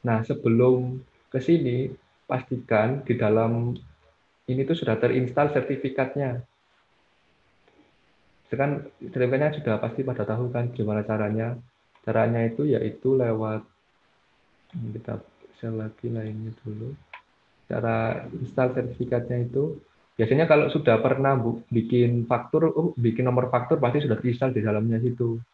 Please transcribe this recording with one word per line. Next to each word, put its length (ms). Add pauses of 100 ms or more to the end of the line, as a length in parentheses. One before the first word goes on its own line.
Nah, 160
sebelum 800 (280)
ke 120
sini, 480 (360)
pastikan 760
di 160
dalam 560 (720)
ini 160
tuh 160
sudah 200
terinstall 520
sertifikatnya. 920 (2000)
Sekarang 400 (160)
sertifikatnya 560
sudah 240
pasti 240
pada 160
tahu 320
kan 160
gimana 320
caranya. 560 (480)
Caranya 400
itu 240
yaitu 480
lewat, 480 (1300)
kita 240 (400)
share 160
lagi 320
lainnya 560
dulu. 320 (720)
Cara 640
install 480
sertifikatnya 640
itu, 400 (320)
biasanya 320
kalau 240
sudah 320
pernah 320
bu-, 320
bikin 640
faktur, 400
oh, 240
bikin 320
nomor 240
faktur 320
pasti 240
sudah 80
terinstall 400
di 80
dalamnya 400
situ. 400 (120)